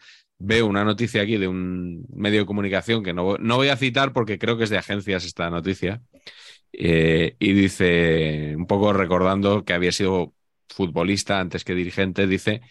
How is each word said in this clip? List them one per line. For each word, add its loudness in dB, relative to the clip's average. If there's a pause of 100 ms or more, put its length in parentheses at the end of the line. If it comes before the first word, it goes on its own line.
(380)
veo 2
una 2
noticia 0
aquí 0
de 0
un -6
medio 2
de 0
comunicación -2
que -4
no, 0
no 0
voy 2
a 2
citar 0
porque -2
creo -2
que 0
es -4
de 0
agencias -4
esta -6
noticia, -4 (720)
eh, 2
y 4
dice, 2
un -4
poco 2
recordando 2
que -2
había 2
sido 0 (360)
futbolista -2
antes -6
que -6
dirigente, 0
dice, 0